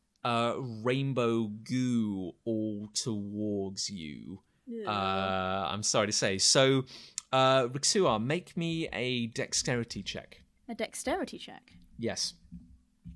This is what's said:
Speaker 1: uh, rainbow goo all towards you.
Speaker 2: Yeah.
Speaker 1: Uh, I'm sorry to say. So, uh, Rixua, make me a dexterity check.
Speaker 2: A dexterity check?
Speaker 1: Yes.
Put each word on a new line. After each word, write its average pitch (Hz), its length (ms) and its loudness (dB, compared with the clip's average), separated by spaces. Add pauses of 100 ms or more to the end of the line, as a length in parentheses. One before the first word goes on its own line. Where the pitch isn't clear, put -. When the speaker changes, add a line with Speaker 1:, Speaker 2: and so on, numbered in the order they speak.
(240)
Speaker 1:
uh, 117 360 2
rainbow 120 880 2
goo 110 880 0 (120)
all 110 480 -2
towards 101 960 -4
you. 76 520 -10 (260)
Speaker 2:
Yeah. 233 220 -6
Speaker 1:
Uh, 95 840 0
I'm 104 120 -4
sorry 110 240 2
to 107 60 -2
say. 101 240 0
So, 135 480 6 (460)
uh, 131 360 6
Rixua, 139 560 2
make 160 340 -4
me 165 320 -2
a 120 380 -2
dexterity 120 760 -4
check. - 380 -12 (280)
Speaker 2:
A 233 60 -8
dexterity 247 640 -4
check? - 360 -18 (240)
Speaker 1:
Yes. 107 360 -2 (840)